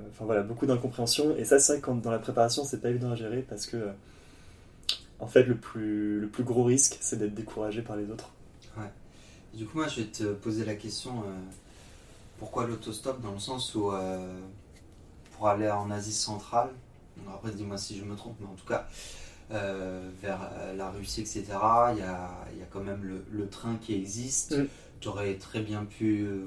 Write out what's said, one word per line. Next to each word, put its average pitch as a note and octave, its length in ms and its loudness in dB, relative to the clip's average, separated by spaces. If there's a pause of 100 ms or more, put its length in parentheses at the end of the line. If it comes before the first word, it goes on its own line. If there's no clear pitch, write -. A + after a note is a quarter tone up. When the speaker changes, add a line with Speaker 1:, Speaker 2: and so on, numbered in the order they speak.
Speaker 1:
enfin - 160 -8
voilà, G#2+ 160 6
beaucoup A#2 240 0
d'incompréhension. B2+ 720 4
Et A2+ 100 0
ça, C#3 140 12
c'est D3 140 8
vrai C#3+ 80 2
que - 40 -6
quand, B2+ 100 4
dans A#2 140 0
la A2+ 80 4
préparation, A#2 460 4
c'est A#2 180 -2
pas A#2+ 80 4
évident B2 220 2
à A#2 40 0
gérer A2+ 320 -2
parce G#2 200 -6
que, A#2+ 100 -4
euh, G#2 140 0 (1300)
en A#2 80 -6
fait, B2 160 2
le A#2+ 120 4
plus, G#2 640 -2
le G#2 80 -2
plus A2+ 160 -2
gros A#2+ 200 4
risque, B2+ 380 6
c'est - 160 -2
d'être G#2 180 0
découragé G#2+ 480 -4
par A2 120 -6
les G#2 140 -4
autres. A2 220 -10 (460)
Speaker 2:
Ouais. G#2 120 -8 (640)
Du A2 120 -8
coup, D#3 120 -6
moi, D#3 100 2
je B2+ 140 -2
vais G#2 60 -2
te - 160 -4
poser G#2+ 420 0
la G#2+ 100 -2
question, A2+ 440 -6
euh, G2+ 120 -4 (1080)
pourquoi A#2+ 260 0
l'autostop, A#2 560 -2
dans G2+ 120 -6
le G2+ 60 -6
sens B2+ 360 -4
où, G2+ 160 4
euh, F#2 480 -4 (1000)
pour G#2 100 2
aller G#2+ 220 4
en G#2 220 0
Asie G#2 200 -4
centrale, A2 580 2 (640)
après, G#2+ 200 -8
dis-moi G2+ 260 -6
si G2+ 200 -8
je G2 60 -8
me G2+ 120 -8
trompe, A2+ 240 -12
mais G2 80 -10
en F#2+ 80 -12
tout - 100 -18
cas, - 220 0 (640)
euh, F#2+ 580 -4 (120)
vers, F#2+ 320 -4
euh, F#2+ 220 -6
la G2 140 -4
Russie, G2+ 320 -4
et G#2+ 40 -2
cetera, G#2+ 680 6
il G#2 60 0
y F#2+ 40 -2
a, F2+ 260 -4 (240)
il F#2 60 -10
y F2+ 40 -10
a - 20 -12
quand G2 180 -6
même G2+ 200 -4
le, F#2+ 280 -6
le G#2 180 -2
train A#2 260 -4
qui A2 180 -4
existe. A#2 640 0
Speaker 1:
Mm. C#3 100 4 (340)
Speaker 2:
T'aurais G2+ 340 -2
très - 260 -4
bien G#2 240 -2
pu, G#2 360 2
euh, G2 260 -2